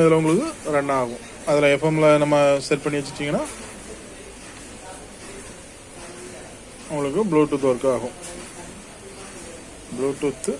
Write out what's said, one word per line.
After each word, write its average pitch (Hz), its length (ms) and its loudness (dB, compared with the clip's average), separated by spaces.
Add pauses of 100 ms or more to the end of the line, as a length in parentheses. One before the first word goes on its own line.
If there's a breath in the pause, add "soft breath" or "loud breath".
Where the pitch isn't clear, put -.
இதுல 165 180 8
உங்களுக்கு 170 560 0
ரன் 139 220 0
ஆகும். 120 260 -4 (260)
அதுல 147 260 6
எஃப்எம்ல 156 340 4 (120)
நம்ம 147 140 4 (320)
செட் 143 160 0
பண்ணி 147 160 -2
வச்சுட்டிங்கன்னா 143 420 -4 (3500)
உங்களுக்கு 143 280 0 (100)
Bluetooth 147 400 4
ஒர்க் 123 240 0
ஆகும். 120 200 -6 (1800)
Bluetooth 139 500 -4 (120)